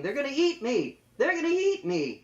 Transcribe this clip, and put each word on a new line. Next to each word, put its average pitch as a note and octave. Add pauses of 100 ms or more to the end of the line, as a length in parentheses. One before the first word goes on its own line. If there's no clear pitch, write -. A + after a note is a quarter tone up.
They're G3
gonna C#4
eat E4
me! G#3+ (180)
They're D#4+
gonna E4
eat F#4+
me! C#3